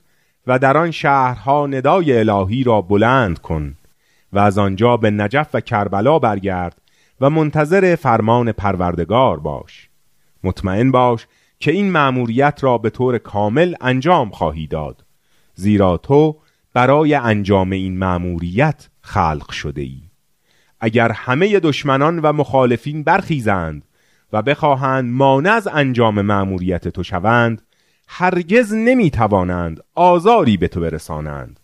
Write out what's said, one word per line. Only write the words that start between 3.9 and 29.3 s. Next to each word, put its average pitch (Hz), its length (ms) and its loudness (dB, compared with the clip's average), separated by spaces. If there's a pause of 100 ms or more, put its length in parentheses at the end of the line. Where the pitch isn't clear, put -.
و 98 60 0
از 101 180 2
آنجا 104 400 2
به 107 140 0
نجف 104 420 -2
و - 80 -2
کربلا 104 580 0
برگرد 95 640 -4 (400)
و 135 80 2
منتظر 156 680 2
فرمان 117 560 0
پروردگار 90 880 -2
باش. 76 500 -10 (540)
مطمئن 98 480 -2
باش 123 360 0 (320)
که 147 120 -2
این 196 200 0
مأموریت 131 680 0
را 127 160 2
به 110 120 -4
طور 123 280 -2
کامل 113 640 -2
انجام 131 480 0
خواهی 78 380 -4
داد، 76 360 -8 (520)
زیرا 98 420 2
تو 151 380 2 (380)
برای 147 400 2
انجام 104 580 0
این 95 260 -4
مأموریت 90 880 -2 (140)
خلق 78 500 -4
شده 71 300 -10
ای. 67 200 -14 (800)
اگر 117 320 2
همه 170 480 0
دشمنان 147 600 0
و 151 140 2
مخالفین 139 720 0
برخیزند 107 800 -2 (500)
و 107 80 -2
بخواهند 135 680 0
مانع 135 400 2
از 220 160 0
انجام 123 540 0
مأموریت 95 640 -2
تو 90 160 -6
شوند، 113 580 0 (480)
هرگز 180 640 0
نمی‌توانند 104 1080 0 (120)